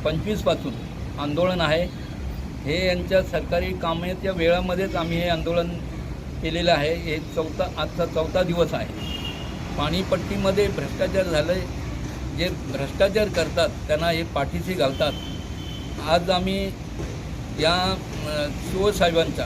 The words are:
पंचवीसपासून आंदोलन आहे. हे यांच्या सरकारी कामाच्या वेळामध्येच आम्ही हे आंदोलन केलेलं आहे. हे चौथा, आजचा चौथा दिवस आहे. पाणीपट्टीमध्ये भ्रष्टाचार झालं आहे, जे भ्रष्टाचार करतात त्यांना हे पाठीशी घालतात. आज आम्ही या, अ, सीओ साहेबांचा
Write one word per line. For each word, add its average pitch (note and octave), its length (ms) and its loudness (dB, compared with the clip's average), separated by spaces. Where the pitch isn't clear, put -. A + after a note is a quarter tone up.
पंचवीसपासून D#3+ 680 0
आंदोलन E3+ 400 2
आहे. D#3+ 240 4
हे E3 240 0
यांच्या F3+ 360 4
सरकारी F3 500 0
कामाच्या F3 600 -2
वेळामध्येच F3+ 640 2
आम्ही E3+ 220 0
हे F3 100 0
आंदोलन E3+ 400 2
केलेलं E3+ 300 2
आहे. D3+ 220 4
हे E3 240 -2
चौथा, D#3+ 600 -2
आजचा D#3+ 280 0
चौथा D#3+ 360 0
दिवस E3+ 320 2
आहे. A#2 180 -4
पाणीपट्टीमध्ये F#3+ 880 2
भ्रष्टाचार F#3 540 0
झालं D#3+ 300 2
आहे, F#3 80 2
जे E3+ 120 0
भ्रष्टाचार F#3 800 2
करतात E3 400 2
त्यांना D3+ 420 0
हे E3 120 0
पाठीशी D#3+ 520 -2
घालतात. C#3+ 380 2
आज E3+ 220 4
आम्ही F#3+ 360 2
या, F3+ 320 4
अ, D3 220 0
सीओ F#3+ 440 2
साहेबांचा E3 540 4